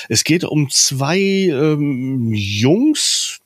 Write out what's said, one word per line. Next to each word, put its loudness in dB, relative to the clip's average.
Es 0
geht 2
um 0
zwei, 0
ähm, 0
Jungs, 0